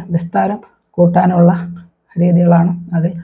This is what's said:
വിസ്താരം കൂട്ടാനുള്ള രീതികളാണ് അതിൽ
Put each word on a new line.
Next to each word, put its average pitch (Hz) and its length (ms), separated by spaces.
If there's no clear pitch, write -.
വിസ്താരം 196 460
കൂട്ടാനുള്ള 175 560
രീതികളാണ് 175 520
അതിൽ 165 160